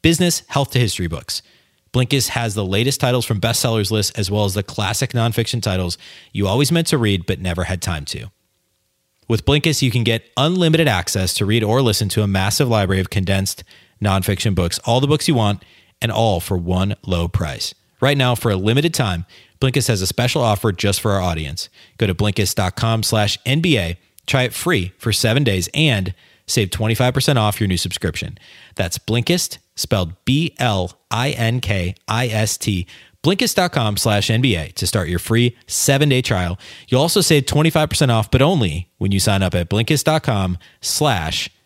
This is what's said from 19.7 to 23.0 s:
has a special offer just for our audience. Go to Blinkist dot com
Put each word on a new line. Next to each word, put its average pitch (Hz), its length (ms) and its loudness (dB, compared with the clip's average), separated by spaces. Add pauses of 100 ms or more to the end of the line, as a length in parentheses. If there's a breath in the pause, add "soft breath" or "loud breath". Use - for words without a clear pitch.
has 98 160 0
a - 20 -2
special 123 380 0
offer 107 280 2
just 101 300 0
for 104 120 0
our 95 80 0
audience. 80 480 -4 (280 loud breath)
Go 113 80 2
to 92 80 0
Blinkist 101 400 0
dot 92 220 -2
com 113 260 0